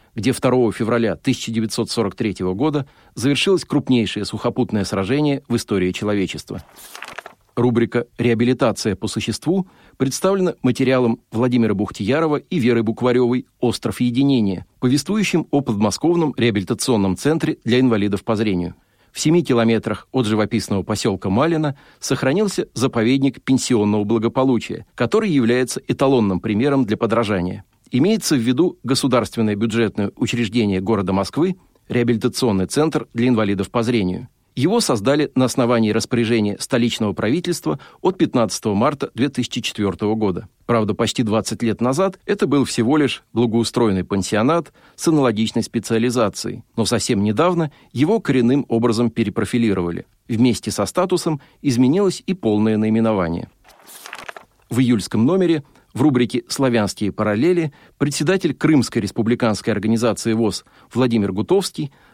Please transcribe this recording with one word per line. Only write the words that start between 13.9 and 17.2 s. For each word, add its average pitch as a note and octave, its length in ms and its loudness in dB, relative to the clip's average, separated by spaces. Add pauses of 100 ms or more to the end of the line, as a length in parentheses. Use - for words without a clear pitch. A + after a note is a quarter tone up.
единения», A#2+ 640 0 (120)
повествующим D#3+ 720 0
о C#3+ 100 2
подмосковном B2 800 0
реабилитационном G#2 800 0
центре D#3 460 -2